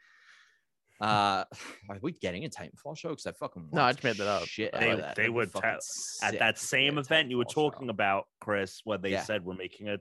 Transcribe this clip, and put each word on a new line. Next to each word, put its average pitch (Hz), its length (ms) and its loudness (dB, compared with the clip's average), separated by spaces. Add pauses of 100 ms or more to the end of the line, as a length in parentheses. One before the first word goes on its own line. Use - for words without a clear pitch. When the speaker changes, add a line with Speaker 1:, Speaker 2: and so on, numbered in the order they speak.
(1000)
Speaker 1:
Uh, 101 520 4
<sighs> - 380 -16
are 101 120 -10
we 117 120 -2
getting 92 300 -4
a 156 60 -8
Titanfall - 480 -12
show? 170 120 -8
'Cause 151 180 -8
I 175 60 -4
fucking 143 380 -10
Speaker 2:
No, 160 100 4
I 135 40 8
Speaker 1:
want 131 120 6
Speaker 2:
just - 60 -8
made 117 140 2
that 101 100 0
up. 92 200 2
Speaker 1:
shit - 260 -4
Speaker 3:
They, 117 160 2
Speaker 1:
out - 60 4
of - 40 -2
that. 76 160 -6
Speaker 3:
they 104 80 0
Speaker 1:
That'd 117 80 2
be 117 40 -2
Speaker 3:
would 110 160 0
Speaker 1:
fucking 104 180 0
Speaker 3:
ta-, 101 60 -2
at - 80 -10
Speaker 1:
sick - 560 -4
Speaker 3:
that 110 180 4
Speaker 1:
to - 80 -8
Speaker 3:
same 139 300 2
Speaker 1:
get - 20 2
a 143 40 0
Speaker 3:
event 151 300 2
you 127 60 2
were 120 80 4
Speaker 1:
Titanfall - 80 -8
show. 151 160 4
Speaker 3:
talking 135 200 -6
about, 98 380 2 (140)
Chris, 101 420 -2
where 107 140 -2
they 95 140 -2
Speaker 1:
Yeah. 95 120 0
Speaker 3:
said, 101 220 -2
"We're 92 100 -4
making 92 340 -8
a 104 120 -4